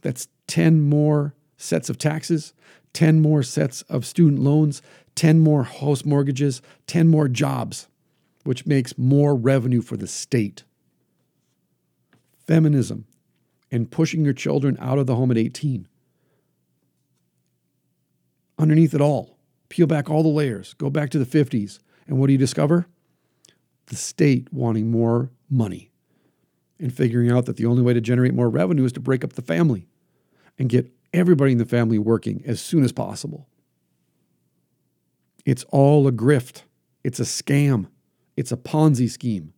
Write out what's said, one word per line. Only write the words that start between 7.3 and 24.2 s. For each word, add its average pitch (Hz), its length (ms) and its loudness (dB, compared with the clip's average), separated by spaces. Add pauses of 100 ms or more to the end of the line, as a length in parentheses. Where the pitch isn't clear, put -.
which 127 200 -6
makes 135 320 -2
more 143 400 2
revenue 123 460 0
for - 140 -10
the 104 100 -8
state. - 580 -6 (1800)
Feminism 143 580 2 (680)
and 120 200 -4
pushing 160 340 -2
your 143 80 0
children 139 480 -2
out 131 180 -2
of 135 80 0
the 123 100 0
home 127 140 0
at 117 60 0
eighteen. 113 500 -4 (2750)
Underneath 156 380 4
it 143 80 2
all, 143 340 -2 (320)
peel 170 180 2
back 147 220 -2
all 151 140 0
the 160 60 4
layers, 139 460 -2
go 139 140 -6
back 147 220 -4
to 156 80 -2
the 123 80 0
fifties, 120 520 -2 (280)
and 131 120 -2
what 135 100 2
do 139 40 4
you 135 60 4
discover? 151 480 0 (1000)
The - 100 -12
state 131 560 -2